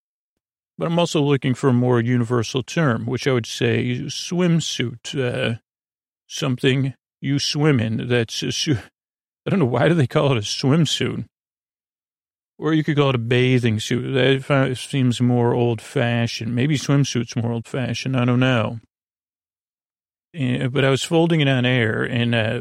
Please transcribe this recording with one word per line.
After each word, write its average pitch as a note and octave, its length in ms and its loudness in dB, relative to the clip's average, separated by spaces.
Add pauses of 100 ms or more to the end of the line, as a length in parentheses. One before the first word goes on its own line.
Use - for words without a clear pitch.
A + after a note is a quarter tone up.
(760)
But D#3+ 100 -4
I'm E3+ 120 0
also E3+ 240 2
looking C#3 320 2
for C#3 160 0
a - 20 6
more B2 300 4
universal A#2+ 600 0
term, A#2 440 -2
which B2 200 -4
I C3+ 60 2
would A#2+ 140 0
say A#2 540 -2
swimsuit. D#3+ 1200 -2
Uh, A#2+ 420 -4 (680)
something C3+ 640 -2 (300)
you C#3 160 0
swim D3 420 2
in. A2+ 260 -2
That's A#2+ 360 -2
a - 100 -4
su-, D3+ 240 -2 (680)
I - 40 -4
don't F#3+ 100 2
know. D3+ 40 4
Why C3 240 2
do D#3+ 60 4
they D3+ 120 2
call C#3+ 260 2
it B2 60 0
a G#2 40 -2
swimsuit? B2+ 800 0 (1300)
Or D#3 160 0
you D#3 100 2
could D3+ 120 -2
call C#3+ 120 4
it C3 60 2
a B2 40 0
bathing A#2+ 640 2
suit. B2 320 -4
That C3+ 320 2
fi-, C3+ 300 2
seems B2+ 480 0
more B2 320 2
old-fashioned. A#2+ 1000 -2
Maybe C#3 220 0
swimsuit's C3 580 0
more A#2 180 -2
old-fashioned. A#2+ 640 -6
I B2 120 2
don't B2 140 2
know. A#2+ 400 0 (1500)
Eh, C3+ 320 -2
but C3+ 180 0
I C3+ 60 4
was C3+ 120 0
folding E3 380 2
it C#3+ 80 2
on B2+ 160 2
air, A#2+ 380 0
and, A#2+ 320 -2
uh, A#2 260 0